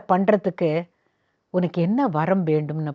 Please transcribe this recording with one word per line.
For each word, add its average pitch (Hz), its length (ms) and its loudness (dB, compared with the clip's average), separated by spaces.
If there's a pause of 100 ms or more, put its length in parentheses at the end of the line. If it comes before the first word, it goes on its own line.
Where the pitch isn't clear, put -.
பண்றதுக்கு 180 840 0 (600)
உனக்கு 180 320 -2
என்ன 233 260 2
வரம் 165 380 0
வேண்டும்ன 151 480 -2